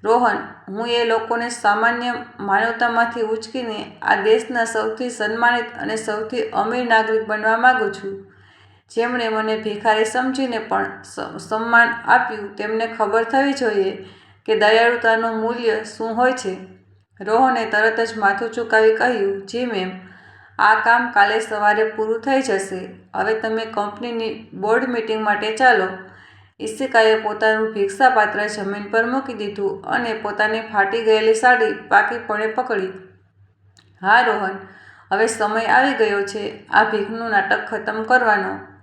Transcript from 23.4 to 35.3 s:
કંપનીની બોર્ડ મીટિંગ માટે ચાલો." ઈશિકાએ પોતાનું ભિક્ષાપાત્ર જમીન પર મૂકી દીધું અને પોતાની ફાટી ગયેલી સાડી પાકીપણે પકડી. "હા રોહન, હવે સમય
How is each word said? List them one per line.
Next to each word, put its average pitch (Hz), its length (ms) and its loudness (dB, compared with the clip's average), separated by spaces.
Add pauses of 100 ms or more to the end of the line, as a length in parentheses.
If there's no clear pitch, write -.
કંપનીની 220 880 -6
બોર્ડ 220 360 0
મીટિંગ 220 340 -4
માટે 214 320 -2
ચાલો." 220 320 4 (720)
ઈશિકાએ 220 600 2
પોતાનું 220 540 0
ભિક્ષાપાત્ર 208 760 2
જમીન 202 420 -6
પર 226 160 2
મૂકી 262 280 -4
દીધું 202 500 -6
અને 240 300 -2
પોતાની 214 480 -2
ફાટી 220 420 0
ગયેલી 220 300 4
સાડી 233 400 4
પાકીપણે 214 720 0
પકડી. 220 400 -4 (1120)
"હા 214 200 6
રોહન, 202 340 0 (560)
હવે 214 160 2
સમય 214 380 -2